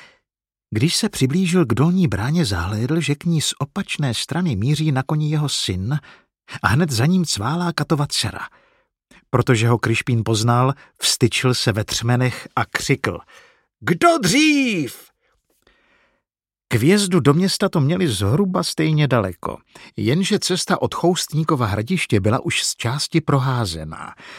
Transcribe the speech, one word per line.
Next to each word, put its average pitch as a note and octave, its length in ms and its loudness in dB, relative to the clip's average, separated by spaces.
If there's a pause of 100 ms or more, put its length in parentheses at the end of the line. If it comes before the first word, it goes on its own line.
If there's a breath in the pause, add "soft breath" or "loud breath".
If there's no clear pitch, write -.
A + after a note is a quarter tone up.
(760 loud breath)
Když C3 200 2
se A3 140 -2
přiblížil E3+ 560 2
k A2+ 80 0
dolní E3+ 340 2
bráně, B2 380 0
zahlédl, G#2 540 -2
že C#3+ 160 -2
k - 100 -10
ní E3 160 0
z - 180 -2
opačné C#3+ 540 -4
strany E3 420 -4
míří D3 360 0
na C3 120 0
koni D3+ 260 -2
jeho D3+ 200 0
syn G2+ 500 -4 (640 loud breath)
a F#2+ 60 0
hned C#3+ 240 2
za A#2 140 0
ním F3+ 200 2
cválá D#3 480 -2
Katova D3 340 -2
dcera. - 400 -6 (800 soft breath)
Protože A#2 380 2
ho A#2+ 100 4
Krišpín A2+ 480 0
poznal, A#2+ 480 2 (260 soft breath)
vstyčil - 540 2
se - 180 0
ve G#2+ 120 0
třmenech B2 720 -2
a A#2 100 -2
křikl: - 540 -4 (600 soft breath)
„Kdo D4+ 380 2
dřív?“ B3 920 0 (1600)
K - 80 -2
vjezdu F3+ 440 4
do C#3 140 6
města F#3 360 0
to F3 120 0
měli F3 260 0
zhruba D3 560 0
stejně D#3 440 0
daleko, F#2+ 500 -2 (400 loud breath)
jenže E3+ 420 0
cesta - 420 -2
od - 120 -2
Choustníkova D#3+ 720 0
hradiště G#2+ 540 0
byla G#2 200 2
už - 240 -4
z - 120 -4
části C#3+ 460 -2
proházená. A2+ 920 -2 (240 loud breath)